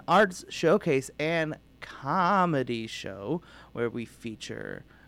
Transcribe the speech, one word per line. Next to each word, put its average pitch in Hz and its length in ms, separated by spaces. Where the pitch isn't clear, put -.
arts 185 400
showcase 160 680
and 156 400
comedy 151 1040
show 101 560
where 117 160
we 117 160
feature 55 760